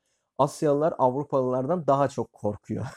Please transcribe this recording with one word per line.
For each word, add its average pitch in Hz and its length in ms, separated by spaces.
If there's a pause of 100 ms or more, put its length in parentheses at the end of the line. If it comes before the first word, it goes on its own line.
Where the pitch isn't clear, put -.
(380)
Asyalılar 147 600
Avrupalılardan 131 920
daha 139 220
çok - 240
korkuyor 110 520 (120)